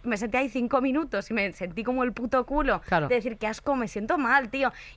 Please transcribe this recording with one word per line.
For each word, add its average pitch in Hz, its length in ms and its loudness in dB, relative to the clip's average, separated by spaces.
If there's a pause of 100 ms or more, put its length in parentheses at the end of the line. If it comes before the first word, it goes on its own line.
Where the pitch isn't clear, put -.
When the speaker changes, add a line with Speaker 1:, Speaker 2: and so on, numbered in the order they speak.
Speaker 1:
me 233 140 0
senté 220 220 -2
ahí 269 100 0
cinco 247 320 2
minutos 269 480 0
y 220 40 -4
me 202 200 0
sentí 180 300 -6
como 254 200 0
el 247 100 0
puto 247 320 0
culo. 269 420 2
Speaker 2:
Claro. 160 220 2
Speaker 1:
De 247 60 4
decir, 226 220 -2
"Qué - 100 -4
asco, 269 280 -2
me 233 120 0
siento 220 300 0
mal, 254 320 2
tío". 262 220 0 (260)